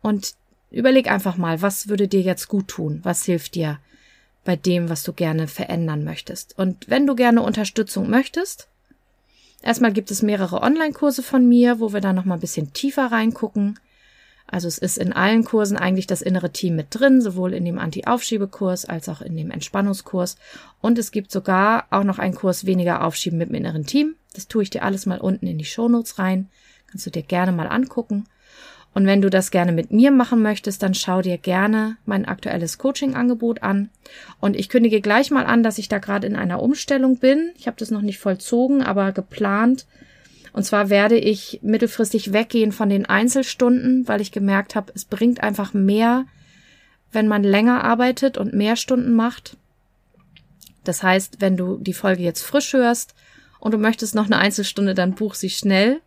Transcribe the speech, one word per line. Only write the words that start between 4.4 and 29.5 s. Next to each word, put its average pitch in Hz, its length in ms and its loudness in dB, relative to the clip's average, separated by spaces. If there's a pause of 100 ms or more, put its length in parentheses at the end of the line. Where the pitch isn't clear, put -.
bei 180 120 0
dem, 175 340 0
was 160 140 -6
du 170 100 -8
gerne 160 340 -2
verändern 156 560 -4
möchtest? - 540 -12
Und 185 320 -4
wenn 269 160 2
du 277 80 2
gerne 233 300 4
Unterstützung 208 680 -2
möchtest, 269 580 -2 (920)
erstmal 233 320 0
gibt 202 160 -4
es 202 120 -4
mehrere 196 400 -2
Online-Kurse 294 640 0
von 254 240 2
mir, 240 320 4
wo 214 140 -4
wir 208 80 -4
da 196 100 0
noch 185 140 -2
mal 185 100 -2
ein 165 60 -8
bisschen 160 320 -8
tiefer 269 380 -2
reingucken. 220 680 -2 (720)
Also 175 200 -4
es 165 100 -6
ist 185 200 -4
in 180 160 -2
allen 220 320 2
Kursen 208 320 0
eigentlich 185 280 -2
das 180 160 -4
innere 180 300 -2
Team 170 240 -4
mit 156 160 -4
drin, 262 300 4
sowohl 185 320 -2
in 180 120 -4
dem 175 140 -4
Anti-Aufschiebekurs 196 1080 -4
als 160 240 -8
auch 151 120 -10
in 175 140 -10
dem 156 160 -8
Entspannungskurs. 190 880 -4 (440)
Und 233 180 2
es 220 120 -6
gibt 208 200 -6
sogar 196 580 2
auch 196 140 2
noch 196 160 0
einen 185 160 -2
Kurs 185 300 -2
Weniger 180 380 0
Aufschieben 165 360 -4
mit 170 100 -2
dem - 60 -6
inneren 156 300 -4
Team. 294 300 0 (180)
Das - 140 -18
tue 214 160 0
ich 196 60 -4
dir - 140 -6
alles 196 220 -2
mal 185 140 -2
unten 190 280 -2
in 170 100 -4
die 156 80 -8
Shownotes 233 540 0
rein. 190 300 0 (380)
Kannst - 180 -14
du 175 40 -8
dir 160 140 -6
gerne 180 280 0
mal 165 160 -2
angucken. 233 580 -4 (680)
Und 196 140 4
wenn 196 160 6
du 196 80 4
das 190 180 2
gerne 175 220 2